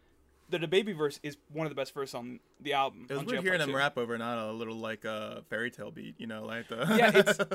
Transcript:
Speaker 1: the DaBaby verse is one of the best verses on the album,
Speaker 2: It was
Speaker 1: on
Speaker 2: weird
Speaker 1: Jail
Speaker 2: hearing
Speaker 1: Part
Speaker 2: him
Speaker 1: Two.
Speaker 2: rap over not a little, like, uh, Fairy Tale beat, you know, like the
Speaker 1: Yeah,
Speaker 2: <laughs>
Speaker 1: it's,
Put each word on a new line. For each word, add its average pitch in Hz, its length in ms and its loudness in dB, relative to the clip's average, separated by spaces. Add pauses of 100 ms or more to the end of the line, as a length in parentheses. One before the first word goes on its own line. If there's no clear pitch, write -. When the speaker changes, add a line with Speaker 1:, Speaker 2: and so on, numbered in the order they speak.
(500)
Speaker 1:
the 170 80 0
DaBaby 185 380 2
verse 151 260 0
is 147 140 -8 (120)
one 156 180 -2
of 151 40 -4
the 143 40 -10
best 135 180 -4
verses 139 220 -6
on 123 260 -8 (180)
the 139 140 -4
album, 131 380 2
Speaker 2:
It - 20 -6
was 139 80 -2
Speaker 1:
on 156 60 -6
Speaker 2:
weird 240 100 -2
Speaker 1:
Jail 180 60 -2
Speaker 2:
hearing 185 160 2
Speaker 1:
Part 147 100 0
Speaker 2:
him 139 60 0
Speaker 1:
Two. - 40 2
Speaker 2:
rap 143 200 2
over 117 180 -2
not 117 220 -2
a 110 140 -4
little, 113 240 -6
like, 110 280 -6
uh, 110 460 -6
Fairy 117 200 -2
Tale 107 200 -12
beat, 110 280 -12
you - 80 -10
know, 110 200 -8
like 113 220 -8
the 113 80 -6 (200)
Speaker 1:
Yeah, 226 140 8
Speaker 2:
<laughs> 190 40 6
Speaker 1:
it's, 196 240 6 (160)